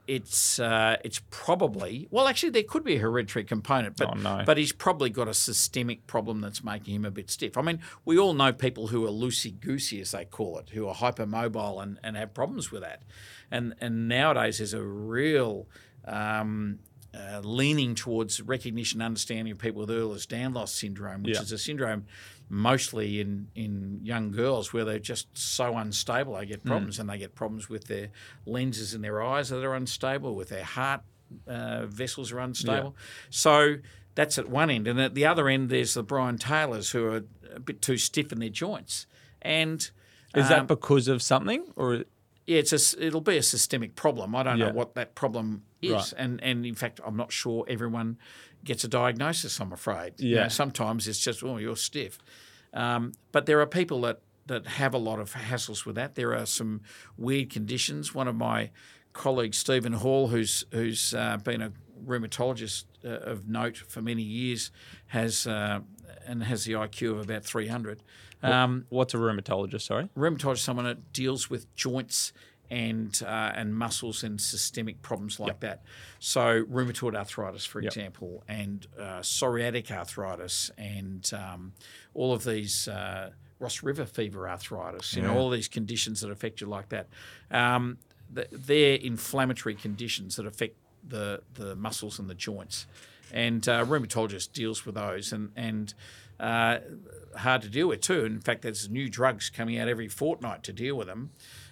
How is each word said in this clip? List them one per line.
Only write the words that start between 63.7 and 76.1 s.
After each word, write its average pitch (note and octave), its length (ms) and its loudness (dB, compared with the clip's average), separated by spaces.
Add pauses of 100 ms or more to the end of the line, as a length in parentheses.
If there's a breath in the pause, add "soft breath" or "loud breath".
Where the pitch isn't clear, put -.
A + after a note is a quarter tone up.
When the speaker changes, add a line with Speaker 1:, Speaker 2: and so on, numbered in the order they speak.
Speaker 1:
for - 240 -10
many A2+ 200 -2
years, A#2 480 -4 (380 loud breath)
has, A2+ 380 0
uh, G#2 340 0 (460)
and A#2+ 180 -4
has A2 200 -2
the A2 120 -2
I G#2+ 120 -2
Q A2+ 240 -2
of G#2+ 80 -4
about G#2 240 -6
three A2 240 -2
hundred. A2 340 -6 (380 soft breath)
Speaker 2:
What, C3 120 4
Speaker 1:
Um, B2+ 380 4
Speaker 2:
what's B2 240 2
a A#2+ 40 0
rheumatologist, G#2 640 0
sorry? C3 340 0
Speaker 1:
Rheumatologist, C#3 420 0
someone B2 280 -2
that - 260 -8
deals C3 380 -2
with A2+ 260 -8
joints B2+ 560 -2 (380 soft breath)
and, A2+ 560 -2
uh, A2 280 0
and G#2+ 220 -2
muscles A2+ 460 -2
and G#2 180 -4
systemic - 600 -4
problems G#2 380 -6
like G#2+ 80 -2
Speaker 2:
Yep. - 120 -4
Speaker 1:
that. G#2+ 220 -8 (380 loud breath)